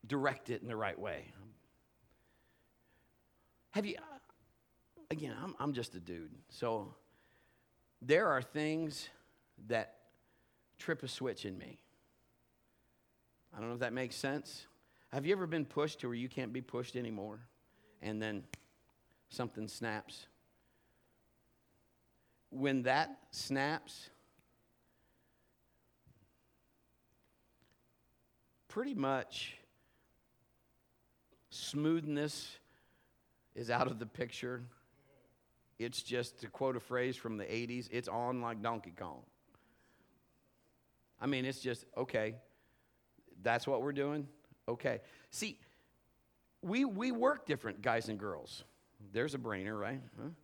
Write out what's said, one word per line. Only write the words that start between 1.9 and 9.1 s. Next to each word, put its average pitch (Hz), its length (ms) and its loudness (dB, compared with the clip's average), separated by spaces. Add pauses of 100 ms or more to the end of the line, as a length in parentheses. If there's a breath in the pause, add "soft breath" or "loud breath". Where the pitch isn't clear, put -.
Have 208 160 2
you, - 80 -2 (1120)
again, 151 320 -4
I'm, 185 180 -6
I'm 143 140 0
just 120 220 -2
a 92 40 -8
dude. 85 300 -8 (200)
So 110 440 -2 (1040 soft breath)
there 156 280 8
are 131 160 4
things 151 680 0 (600 soft breath)